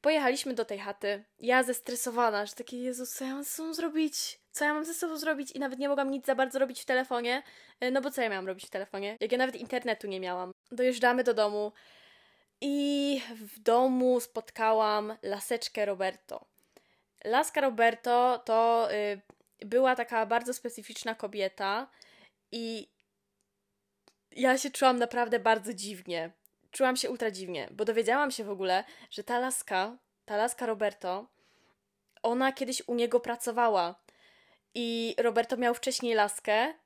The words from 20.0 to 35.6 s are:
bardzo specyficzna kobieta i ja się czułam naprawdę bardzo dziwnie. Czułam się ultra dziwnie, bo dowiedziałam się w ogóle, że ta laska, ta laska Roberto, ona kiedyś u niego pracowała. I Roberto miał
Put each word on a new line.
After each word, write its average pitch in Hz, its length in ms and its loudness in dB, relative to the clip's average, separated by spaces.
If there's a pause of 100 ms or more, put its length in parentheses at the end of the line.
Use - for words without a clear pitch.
bardzo 240 280 0
specyficzna 226 600 -10
kobieta 202 760 -4 (640)
i 226 360 -8 (1400)
ja 262 260 4
się 262 120 -4
czułam 262 280 4
naprawdę 240 400 0
bardzo 220 360 2
dziwnie. 185 560 -8 (400)
Czułam 254 260 2
się - 140 -2
ultra 233 200 -2
dziwnie, 180 400 -8
bo 208 140 -4
dowiedziałam 233 460 2
się 233 140 -6
w 202 60 -8
ogóle, 190 340 0 (260)
że - 140 -12
ta 240 140 -2
laska, 240 580 -2 (280)
ta 208 120 -4
laska 233 300 0
Roberto, 202 600 -2 (960)
ona 254 300 2
kiedyś 262 340 -4
u 240 80 -2
niego 240 260 4
pracowała. 233 760 2 (800)
I 233 440 -2
Roberto 233 380 2
miał 240 180 2